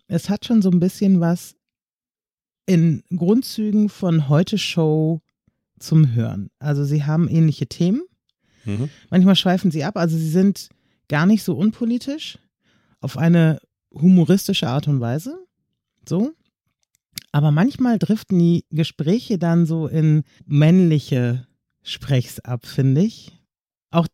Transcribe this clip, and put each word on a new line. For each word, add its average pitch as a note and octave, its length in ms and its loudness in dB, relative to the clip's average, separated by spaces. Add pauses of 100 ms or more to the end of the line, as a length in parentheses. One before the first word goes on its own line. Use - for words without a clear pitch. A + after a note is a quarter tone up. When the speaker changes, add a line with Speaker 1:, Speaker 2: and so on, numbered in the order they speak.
Speaker 1:
es F3 220 -4
hat G3+ 160 -6
schon A3+ 160 2
so F#3+ 80 2
ein F3+ 120 2
bisschen F#3+ 400 2
was E3+ 340 -4 (1120)
in E3 380 2 (120)
Grundzügen G#3+ 720 0
von D#3+ 400 -2
Heute D#3+ 280 2
Show D#3 640 -2 (580)
zum D#3 340 2
Hören. A2 360 -4 (100)
Also C#3+ 240 -2
sie C#3+ 220 -2
haben D#3 220 0
ähnliche D#3 400 0
Themen. G3 340 -2 (640)
Speaker 2:
Mhm. A2 240 -6 (200)
Speaker 1:
Manchmal F#3 260 4
schweifen F3+ 360 0
sie D3 120 -6
ab. G3+ 140 -8
Also E3 200 0
sie D#3+ 120 -4
sind F#3+ 400 0 (380)
gar D3+ 180 0
nicht G#3 180 2
so E3+ 120 -4
unpolitisch A#3 840 -4 (640)
auf C3 160 -8
eine D#3+ 420 2 (340)
humoristische F3+ 720 2
Art C#3 200 -2
und C#3 120 0
Weise. D#3 400 -6 (680)
So. A3 240 -4 (1000)
Aber D3 200 2
manchmal A#3 460 0
driften G3+ 420 -2
die E3+ 300 2
Gespräche E3 680 -4
dann E3+ 260 2
so D#3+ 220 -4
in D#3 360 0 (220)
männliche C#3+ 1040 2 (340)
Sprechs - 580 -6
ab, A#2+ 260 -10
finde C3+ 360 0
ich. - 300 -4 (600)
Auch E3 220 0